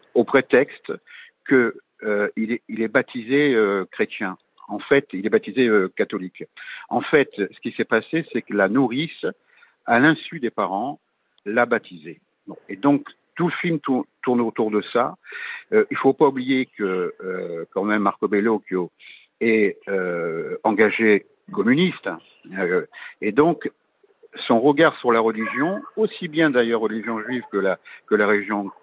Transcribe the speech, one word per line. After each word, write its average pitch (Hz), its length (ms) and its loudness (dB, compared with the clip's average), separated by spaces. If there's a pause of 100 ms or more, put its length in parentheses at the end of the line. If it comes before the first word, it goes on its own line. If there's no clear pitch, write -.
(140)
au 120 100 4
prétexte - 680 0 (540)
que, 123 300 2 (260)
euh, 104 340 -2
il 110 160 -2
est, 120 160 -6
il 110 140 -6
est 110 60 -2
baptisé, 127 680 0
euh, 101 360 2
chrétien. 101 460 -6 (320)
En 104 100 -8
fait, 139 360 2
il 95 100 -6
est 110 60 -4
baptisé, 113 360 2
euh, 104 300 4
catholique. 92 480 -6 (460)
En 120 100 -2
fait, 143 360 2
ce - 260 -6
qui 113 100 -6
s'est - 140 -4
passé, 147 460 -2
c'est 113 100 -2
que - 100 -16
la 98 160 4
nourrice, 131 560 -2 (640)
à 117 140 4
l'insu 160 380 2
des 117 120 -4
parents, 107 500 -4 (460)
l'a 120 180 0
baptisé. 87 560 -6 (260)
Bon. - 100 -16 (120)
Et - 80 -12
donc, 143 300 2 (300)
tout 170 100 0
le 151 60 -2
film 165 280 -4
tou-, 131 240 -2 (180)
tourne 120 200 0
autour 110 280 -2
de 104 120 0 (100)
ça. 131 220 0 (580)
Euh, 107 180 4
il - 60 -6
faut 135 160 4
pas 147 140 4
oublier 131 500 0
que, 92 380 -2 (100)
euh, 90 480 -6
quand 95 120 -2
même, 104 180 0
Marco 101 260 0
Bellocchio 98 640 0 (500)
est, 110 380 2 (100)
euh, 85 760 -4
engagé 107 600 4 (280)
communiste. 131 560 0 (500)
Euh, 87 260 0 (380)
et 104 100 -2
donc, 156 380 2 (800)
son 117 120 4
regard 147 380 4
sur 123 140 2
la 113 80 4
religion, 113 600 -2 (160)
aussi 208 300 -2
bien 156 240 0
d'ailleurs 117 300 2
religion 110 400 -4
juive 120 320 -6
que 101 40 -2
la, 95 220 0 (300)
que 107 80 2
la 104 100 2
religion 101 440 -2 (120)